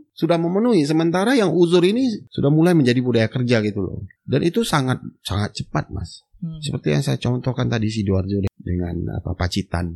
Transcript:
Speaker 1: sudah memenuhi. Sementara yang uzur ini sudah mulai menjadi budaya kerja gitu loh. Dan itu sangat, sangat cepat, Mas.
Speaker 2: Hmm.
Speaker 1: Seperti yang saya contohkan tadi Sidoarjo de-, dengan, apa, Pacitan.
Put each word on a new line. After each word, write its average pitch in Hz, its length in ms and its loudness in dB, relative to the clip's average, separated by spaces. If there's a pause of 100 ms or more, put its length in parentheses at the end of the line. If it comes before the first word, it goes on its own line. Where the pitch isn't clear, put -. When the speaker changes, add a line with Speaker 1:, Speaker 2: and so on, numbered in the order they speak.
(120)
Speaker 1:
sudah 165 240 0
memenuhi. 180 480 2
Sementara 170 560 2
yang 190 160 2
uzur 175 320 4
ini 233 160 0 (240)
sudah 139 240 0
mulai 165 240 4
menjadi 123 240 4
budaya 117 320 2
kerja 120 320 2
gitu 104 160 -2
loh. 98 240 -6 (240)
Dan 123 160 0
itu 226 240 0
sangat, 131 320 0 (240)
sangat 101 320 -4
cepat, - 400 -6
Mas. - 320 -12 (160)
Speaker 2:
Hmm. 160 160 -10
Speaker 1:
Seperti 151 320 -4
yang 147 80 2
saya 135 160 -2
contohkan 123 560 -2
tadi 110 160 0
Sidoarjo 98 560 0
de-, 98 160 -2
dengan, 87 560 -4
apa, 87 240 -6
Pacitan. 87 560 -4